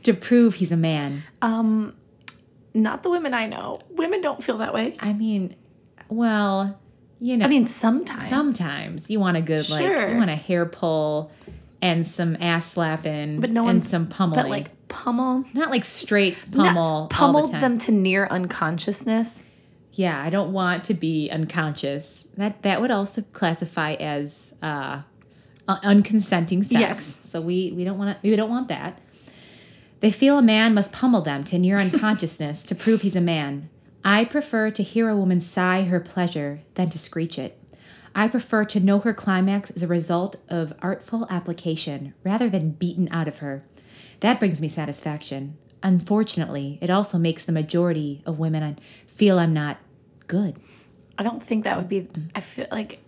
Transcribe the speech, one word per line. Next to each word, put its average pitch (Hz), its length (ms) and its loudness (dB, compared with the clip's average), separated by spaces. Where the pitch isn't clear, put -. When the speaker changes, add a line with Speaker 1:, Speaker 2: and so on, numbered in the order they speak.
Speaker 1:
to 233 120 6
prove 233 400 4
he's 170 180 0
a 170 40 2
man." 151 460 -2
Speaker 2:
Um, 220 540 0
not 220 280 0
the 359 80 -2
women 320 240 -2
I 226 120 -2
know. - 340 -10
Women 349 320 -2
don't 285 200 -4
feel 233 160 -4
that 220 140 -4
way. 226 280 -4
Speaker 1:
I 208 120 -2
mean, 208 440 -2
well, 208 720 0
you 247 160 -2
know. 214 80 4
Speaker 2:
I 277 40 4
mean, 254 180 6
sometimes. - 600 0
Speaker 1:
Sometimes. 180 840 -2
You 214 100 0
want 180 160 2
a 165 60 0
good, 156 260 0
like, 151 160 0
Speaker 2:
Sure. 285 260 2
Speaker 1:
you 233 60 0
want 208 140 4
a 151 60 -2
hair 175 280 0
pull 156 640 -2
and 170 240 2
some 170 340 -2
ass 170 320 0
slapping 156 680 -4
Speaker 2:
But 240 100 0
no 226 180 2
Speaker 1:
and 180 120 6
Speaker 2:
one's - 100 -4
Speaker 1:
some 165 160 0
pummeling. 165 380 0
Speaker 2:
But, - 60 -4
like, - 380 -8
pummel. 254 640 -2
Speaker 1:
Not, 294 180 0
like, 254 140 0
straight 196 520 2
Speaker 2:
Not 196 180 4
Speaker 1:
pummel 170 140 4
all 156 260 0
the - 60 -6
Speaker 2:
pummeled 294 380 4
Speaker 1:
time. 302 80 -2
Speaker 2:
them 240 200 2
to 233 120 0
near 190 380 4
unconsciousness. 185 1120 -2
Speaker 1:
Yeah, 175 300 0
I 160 80 -4
don't 185 220 0
want 180 320 0
to 214 100 0
be 160 360 -2
unconscious. 151 920 -4
That, 202 240 -4
that 196 180 0
would 247 100 0
also 202 300 -2
classify 165 600 -2
as, 147 680 -6
uh, 143 400 -6
un-, 190 140 0
unconsenting 202 800 4
sex. 226 180 4
Speaker 2:
Yes. - 440 -2
Speaker 1:
So 165 180 -8
we, 180 300 -2
we 180 120 -4
don't 190 140 -4
wanna, 202 240 -2
we 208 120 4
don't 214 140 2
want 247 200 -4
that. 151 300 -8
"They 214 100 6
feel 269 280 6
a 269 40 8
man 220 320 8
must 202 180 2
pummel 240 280 4
them 143 240 -2
to 180 140 0
near 185 200 4
unconsciousness 175 840 0
to - 100 -4
prove 220 280 2
he's 196 140 0
a 180 40 2
man. 151 480 0
I 208 200 4
prefer 226 460 -2
to 214 120 -4
hear 226 260 0
a 214 80 2
woman 185 240 4
sigh 185 440 0
her 180 160 2
pleasure 156 600 -4
than 185 160 0
to 165 80 -10
screech 165 400 -6
it. - 200 -10
I 208 140 2
prefer 226 360 0
to 214 160 0
know 196 200 6
her 220 140 0
climax 196 560 0
as 170 120 -6
a 180 40 -2
result 175 500 0
of 165 240 -4
artful 220 480 -6
application 160 840 -6
rather 226 260 0
than 165 220 0
beaten 175 400 -2
out 165 160 -2
of 143 100 -10
her. 139 260 -10
That 240 200 2
brings 170 200 0
me 156 80 -2
satisfaction. 147 880 -6
Unfortunately, 175 960 0
it 175 100 -2
also 196 280 0
makes 165 260 0
the 170 80 -2
majority 156 720 -2
of 160 140 -6
women 156 240 -2
un-, 147 140 -8
feel 190 320 4
I'm 165 160 2
not 147 240 -4
good." 190 300 -2
Speaker 2:
I 208 60 -4
don't 233 200 -4
think 214 220 -2
that 196 120 0
would 180 120 -6
be, 190 200 -4
I 208 60 -8
feel - 320 -12
like 214 360 -8